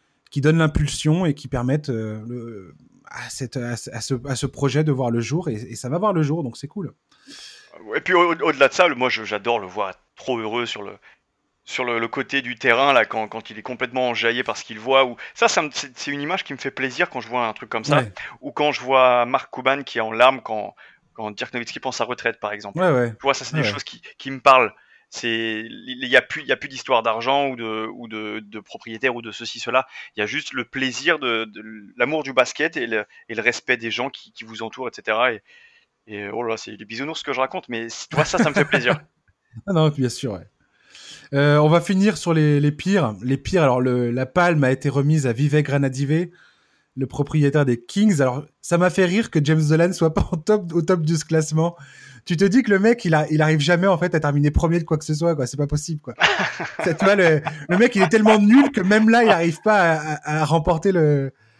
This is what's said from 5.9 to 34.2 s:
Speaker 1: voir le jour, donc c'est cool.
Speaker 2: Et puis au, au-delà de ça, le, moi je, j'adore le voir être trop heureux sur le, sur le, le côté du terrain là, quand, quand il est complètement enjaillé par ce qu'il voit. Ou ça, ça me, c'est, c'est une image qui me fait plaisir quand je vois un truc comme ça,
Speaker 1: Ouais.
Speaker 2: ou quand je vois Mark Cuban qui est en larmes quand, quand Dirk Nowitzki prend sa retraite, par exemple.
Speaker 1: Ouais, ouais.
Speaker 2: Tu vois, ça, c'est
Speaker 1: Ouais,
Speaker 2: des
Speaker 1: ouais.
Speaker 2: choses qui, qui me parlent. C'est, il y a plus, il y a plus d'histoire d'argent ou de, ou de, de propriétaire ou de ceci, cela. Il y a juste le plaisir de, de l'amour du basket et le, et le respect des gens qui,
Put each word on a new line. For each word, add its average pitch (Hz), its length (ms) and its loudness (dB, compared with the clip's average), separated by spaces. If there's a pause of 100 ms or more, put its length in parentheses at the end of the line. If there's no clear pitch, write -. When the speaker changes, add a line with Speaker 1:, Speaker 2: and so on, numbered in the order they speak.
Speaker 1:
voir 208 140 0
le 170 100 0
jour, 151 220 -2
donc 120 140 -8
c'est 143 100 -14
cool. 180 260 -10 (1000)
Speaker 2:
Et 151 60 -2
puis 180 120 -2
au, 170 220 4
au-delà 143 320 4
de 123 60 2
ça, 180 140 4
le, 147 80 0
moi 123 140 0
je, 113 140 -6
j'adore 107 360 -2
le 95 80 -10
voir 95 240 -6
être - 80 -18 (160)
trop 123 220 -4
heureux 113 280 -4
sur 107 180 -10
le, 98 80 -14 (720)
sur - 200 -8
le, 120 160 -2
le 117 80 -4
côté 135 340 -4
du 120 140 -10
terrain 135 380 2
là, 113 120 4
quand, 110 220 -6
quand 113 220 -12
il 107 80 -16
est 107 60 -16
complètement 123 460 -4
enjaillé 117 340 -2
par 110 140 -6
ce - 60 -14
qu'il 110 160 -16
voit. 131 260 2
Ou 120 100 -6 (180)
ça, - 140 2
ça - 140 0
me, 151 120 -4
c'est, 131 240 -12
c'est - 140 -10
une 143 100 -6
image 170 220 -6
qui - 100 -12
me 131 40 -12
fait 139 140 -8
plaisir 131 380 -4
quand 127 120 -10
je 107 80 -12
vois 120 180 -2
un 107 60 -4
truc - 160 -16
comme 113 160 -6
ça, 147 140 2
Speaker 1:
Ouais. 113 120 -4 (300)
Speaker 2:
ou 139 100 -12
quand 147 200 0
je 127 100 -6
vois 127 440 4
Mark 131 280 -4
Cuban 135 300 -2
qui - 140 -10
est 113 40 0
en 110 100 -4
larmes 123 320 6
quand, 104 320 -8 (380)
quand 107 180 -8
Dirk - 220 -10
Nowitzki 117 260 -8
prend 131 120 -6
sa - 140 -2
retraite, 117 340 -6
par 104 140 -6
exemple. 104 260 -10
Speaker 1:
Ouais, 180 120 2
ouais. 123 200 0
Speaker 2:
Tu 110 120 -16
vois, 139 100 2
ça, - 120 -8
c'est - 100 -8
Speaker 1:
Ouais, 151 60 0
Speaker 2:
des 113 60 0
Speaker 1:
ouais. 104 60 -4
Speaker 2:
choses - 100 -8
qui, - 180 -18 (160)
qui 135 140 -12
me 135 80 -10
parlent. 127 340 6 (360)
C'est, 113 580 -6
il 127 400 -12
y 123 80 2
a 127 60 6
plus, - 200 -6
il - 60 -16
y 135 60 2
a 127 40 -4
plus 147 120 -10
d'histoire 127 340 0
d'argent 120 460 0
ou 127 80 -8
de, 110 360 -6
ou 117 140 -16
de, 107 320 -8
de 107 220 -16
propriétaire 117 540 -6
ou 120 60 -10
de 113 100 -12
ceci, 117 280 -12
cela. 123 260 -2 (300)
Il 104 60 -4
y - 20 0
a - 20 -2
juste 139 280 -8
le 127 120 -6
plaisir 135 540 -4
de, 117 260 -2
de 107 180 -18 (340)
l'amour 147 260 0
du 135 80 -10
basket 139 460 0
et 123 100 -4
le, 110 180 -2 (220)
et 113 80 -10
le 110 60 -6
respect 120 360 0
des 113 140 -6
gens 120 180 -4
qui, - 220 -20